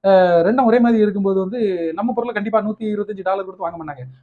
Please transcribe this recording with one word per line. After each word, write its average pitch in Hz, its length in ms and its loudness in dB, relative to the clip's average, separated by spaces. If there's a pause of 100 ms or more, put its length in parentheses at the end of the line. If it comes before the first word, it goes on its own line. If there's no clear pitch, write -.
அ, 196 60 4 (340)
ரெண்டும் 247 200 2
ஒரே 233 140 4
மாதிரி 233 220 4
இருக்கும்போது 196 380 0
வந்து 190 540 -2
நம்ம 220 200 -4
பொருளை 240 200 -4
கண்டிப்பா 214 280 -2
நூத்தி 214 200 -6
இருபத்தஞ்சு 208 420 -6
டாலர் 190 220 -4
கொடுத்து 185 240 -10
வாங்க 170 140 -12
மாட்டாங்க. 147 160 -12 (240)